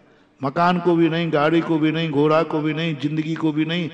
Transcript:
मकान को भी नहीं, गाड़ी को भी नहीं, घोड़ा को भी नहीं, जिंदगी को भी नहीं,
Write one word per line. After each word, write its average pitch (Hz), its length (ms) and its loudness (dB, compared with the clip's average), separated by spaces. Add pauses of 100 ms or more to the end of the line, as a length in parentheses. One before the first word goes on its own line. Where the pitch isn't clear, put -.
(440)
मकान 175 360 2
को 170 160 2
भी 165 140 4
नहीं, 165 240 -2
गाड़ी 156 280 2
को 160 180 0
भी 156 120 2
नहीं, 160 200 -2
घोड़ा 151 320 2
को 156 180 -2
भी 151 120 -2
नहीं, 160 220 -2
जिंदगी 151 400 -4
को 156 160 -2
भी 151 140 0
नहीं, 165 280 -4